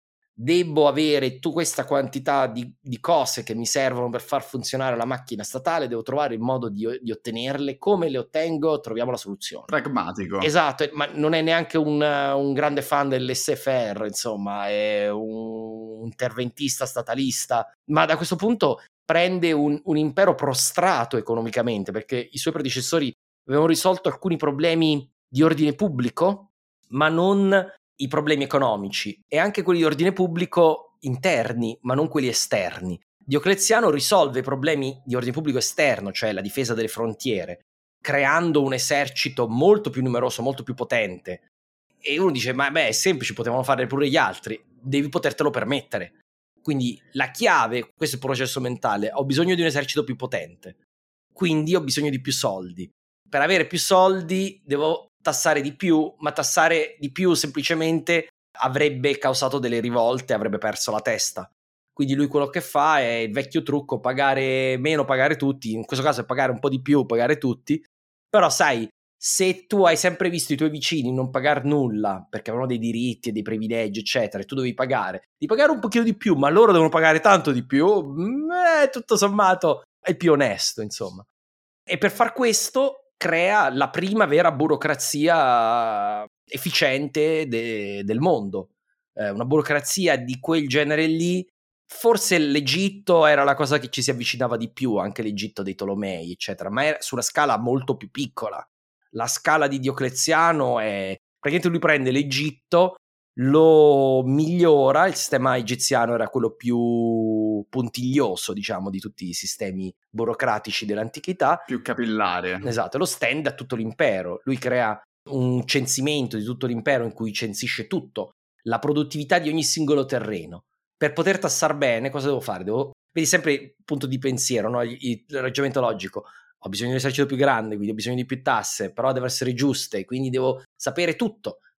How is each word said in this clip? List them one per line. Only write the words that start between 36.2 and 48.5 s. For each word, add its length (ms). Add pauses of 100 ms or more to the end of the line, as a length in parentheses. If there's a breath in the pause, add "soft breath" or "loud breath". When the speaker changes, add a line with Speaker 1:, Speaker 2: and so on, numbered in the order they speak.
Speaker 1:
la 80
difesa 340
delle 140
frontiere, 720 (400)
creando 640
un 120
esercito 720
molto 440
più 120
numeroso, 400
molto 220
più 100
potente. 760 (480)
E 180
uno 140
dice, 200
"Ma 160
beh, 200
è 40
semplice, 400
potevano 300
fare 240
pure 220
gli 80
altri." 520
Devi 400
potertelo 420
permettere. 680 (420)
Quindi 400 (120)
la 180
chiave, 680
questo 200
è 20
il 60
processo 360